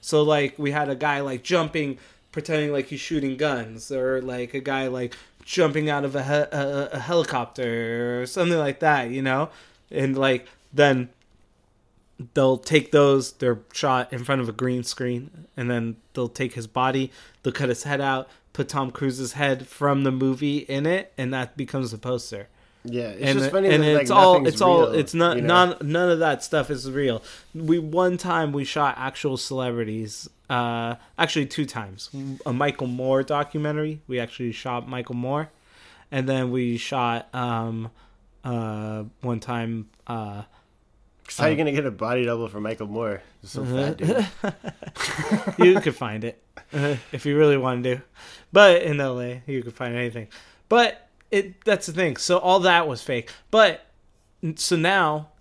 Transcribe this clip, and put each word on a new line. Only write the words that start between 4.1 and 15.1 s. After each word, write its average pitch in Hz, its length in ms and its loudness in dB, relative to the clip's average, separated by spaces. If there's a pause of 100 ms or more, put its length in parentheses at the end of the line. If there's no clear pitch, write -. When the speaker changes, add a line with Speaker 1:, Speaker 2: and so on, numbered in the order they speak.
Speaker 1:
like, 123 320 -8
a 139 60 -4
guy, 135 280 -2
like, 127 260 -6 (300)
jumping 151 460 0
out 143 140 -2
of 135 100 -4
a 139 80 -2
he-, 135 100 -4
a, 147 200 2
a, 139 400 -2
a 139 60 -6
helicopter 120 1200 -2
or 127 40 -6
something 175 320 0
like 139 220 -2
that, 139 300 2
you 131 120 -4
know? 135 260 0 (420)
And, 135 260 0
like, 135 300 2 (260)
then 131 360 4 (1300)
they'll 135 240 4
take - 340 0
those, 139 400 6
they're 120 280 -2 (120)
shot 135 400 0
in 120 120 -8
front 135 160 0
of 120 80 -4
a 110 40 -6
green 123 320 -2
screen, 123 600 -8 (100)